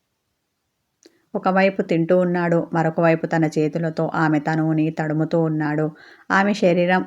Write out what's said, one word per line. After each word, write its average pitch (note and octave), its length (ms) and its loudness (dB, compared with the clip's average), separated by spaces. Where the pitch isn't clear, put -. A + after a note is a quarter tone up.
ఒకవైపు F#3+ 480 2
తింటూ E3+ 380 0
ఉన్నాడు, F3 380 0
మరొక E3 280 0
వైపు E3 260 2
తన E3 200 0
చేతులతో D#3+ 580 -2
ఆమె D#3 260 2
తనువుని D#3 520 0
తడుముతూ D#3+ 500 -2
ఉన్నాడు. D#3 440 -2
ఆమె G3 240 2
శరీరం F3+ 540 2